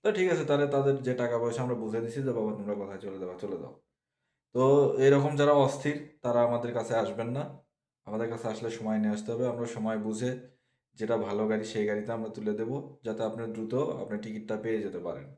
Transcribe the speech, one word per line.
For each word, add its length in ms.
তো 80
ঠিক 200
আছে, 140
তাহলে 220
তাদের 360
যে 100
টাকা 260
পয়সা 240
আমরা 120
বুঝে 260
দিছি 220
যে, 100
"বাবা, 180
তোমরা 240
কোথায় 220
চলে 220
যাবা, 200
চলে 180
যাও।" 240
তো 440
এরকম 380
যারা 160
অস্থির, 720
তারা 220
আমাদের 300
কাছে 220
আসবেন 340
না। 340
আমাদের 240
কাছে 180
আসলে 220
সময় 280
নিয়ে 160
আসতে 180
হবে। 160
আমরা 180
সময় 320
বুঝে 420
যেটা 240
ভালো 300
গাড়ি, 180
সেই 220
গাড়িতে 240
আমরা 180
তুলে 220
দেব, 520
যাতে 200
আপনি 300
দ্রুত 200
আপনার 480
টিকিটটা 360
পেয়ে 240
যেতে 180
পারেন। 380